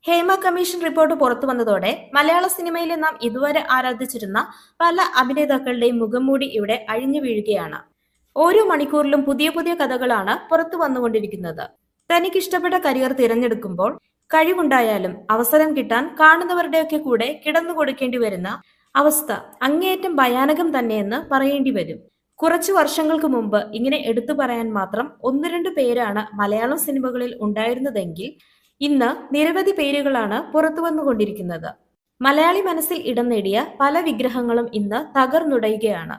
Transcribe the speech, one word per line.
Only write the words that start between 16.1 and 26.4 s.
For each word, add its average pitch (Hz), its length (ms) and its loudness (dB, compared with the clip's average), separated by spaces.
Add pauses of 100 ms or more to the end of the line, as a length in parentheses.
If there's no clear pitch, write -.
കാണുന്നവരുടെയൊക്കെ 320 840 4
കൂടെ 240 240 0 (140)
കിടന്നു 330 340 0
കൊടുക്കേണ്ടി 262 480 -2
വരുന്ന 190 240 -4 (460)
അവസ്ഥ 294 360 2 (360)
അങ്ങേയറ്റം 370 540 0
ഭയാനകം 277 560 2
തന്നെയെന്ന് 220 420 -2 (120)
പറയേണ്ടി 269 460 2
വരും. 165 240 -6 (380)
കുറച്ചു 339 400 0
വർഷങ്ങൾക്ക് 311 560 0
മുമ്പ് 208 260 0 (160)
ഇങ്ങനെ 269 220 0 (120)
എടുത്തു 233 300 -2
പറയാൻ 233 260 -2 (120)
മാത്രം 208 280 -4 (220)
ഒന്ന് 294 240 0
രണ്ട് 349 240 -2
പേരാണ് 233 460 0 (180)